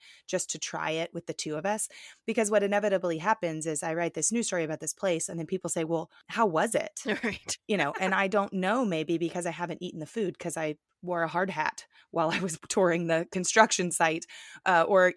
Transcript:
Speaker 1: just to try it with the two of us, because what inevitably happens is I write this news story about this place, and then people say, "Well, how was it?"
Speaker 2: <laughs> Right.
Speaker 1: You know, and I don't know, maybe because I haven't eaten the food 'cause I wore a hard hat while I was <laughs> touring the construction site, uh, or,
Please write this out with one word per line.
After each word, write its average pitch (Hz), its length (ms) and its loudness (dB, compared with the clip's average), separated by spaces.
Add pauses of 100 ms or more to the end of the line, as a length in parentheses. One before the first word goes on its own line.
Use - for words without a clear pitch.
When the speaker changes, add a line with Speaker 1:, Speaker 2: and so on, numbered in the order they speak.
(280)
Speaker 1:
just - 220 -4
to 160 100 -6
try 156 320 -4
it 160 220 -4
with 170 140 -10
the 160 60 -6
two 151 220 -6
of 151 100 -6
us, 214 240 -2 (360)
because 220 240 0
what 208 140 4
inevitably 196 560 2
happens 160 480 0
is 151 160 -4
I 165 100 -2
write 170 220 -2
this 156 160 0
news 226 160 0
story 175 160 -2
about 156 160 -4
this - 160 -8
place, 170 340 0
and 165 100 -8
then 165 60 -4
people 185 240 -4
say, 165 140 -2
"Well, 160 260 -2 (200)
how 220 180 2
was 180 260 2
it?" - 320 -2
Speaker 2:
<laughs> 214 180 -4
Right. - 340 -6 (100)
Speaker 1:
You 208 100 0
know, 147 220 0
and 190 160 0
I 196 140 2
don't 202 240 0
know, 196 300 0
maybe 165 360 0
because 170 260 -4
I 175 60 -2
haven't 165 320 -6
eaten 175 160 -8
the 151 80 -8
food 196 320 -4
'cause - 180 -6
I 156 200 -4 (260)
wore 175 200 -2
a 165 40 -2
hard 175 220 0
hat 156 360 -2 (260)
while 165 200 2
I 175 80 -2
was 175 240 -4
<laughs> - 60 -20
touring 175 380 4
the 165 220 0
construction 190 640 4
site, 165 340 2 (400)
uh, 170 220 6
or, 185 300 6